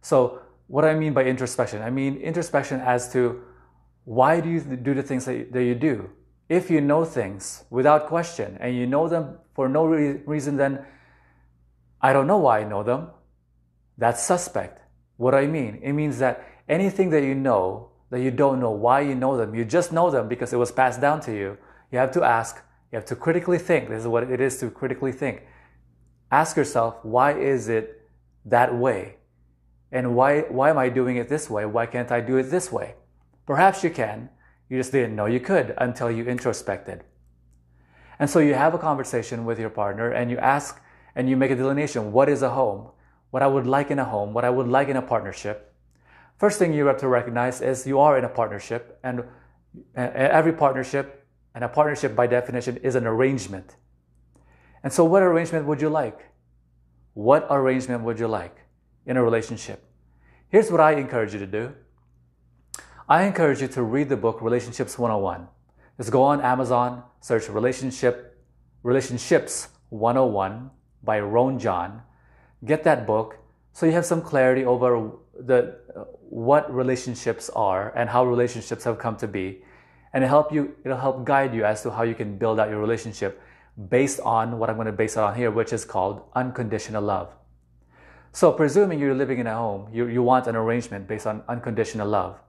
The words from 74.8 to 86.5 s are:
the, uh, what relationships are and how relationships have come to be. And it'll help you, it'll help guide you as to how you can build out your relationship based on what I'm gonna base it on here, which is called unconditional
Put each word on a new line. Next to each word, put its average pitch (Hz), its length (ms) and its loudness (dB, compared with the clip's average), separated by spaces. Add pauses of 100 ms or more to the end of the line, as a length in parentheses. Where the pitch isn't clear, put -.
the, 123 380 0 (180)
uh, - 80 -14 (260)
what 139 440 2
relationships 123 760 -4
are 101 460 0
and 120 140 -2
how 123 160 4
relationships 120 580 -2
have 113 160 -4
come 113 180 -6
to 113 100 -6
be. 95 360 -8 (500)
And 131 100 2
it'll 127 60 0
help 151 240 4
you, 143 220 -2 (100)
it'll 131 120 -4
help 131 280 -4
guide 135 300 0
you 110 100 0
as 107 160 0
to 117 100 -6
how 113 120 -4
you 117 100 -2
can 104 240 -8
build 110 220 0
out 107 100 2
your 107 100 -4
relationship 107 600 -4 (480)
based 139 300 2
on 113 400 0
what 113 100 0
I'm 110 80 -4
gonna 110 140 -4
base 110 260 -2
it - 20 0
on 104 160 2
here, 120 140 0
which 110 240 -2
is 113 100 -6
called 95 380 -4 (140)
unconditional 110 680 -4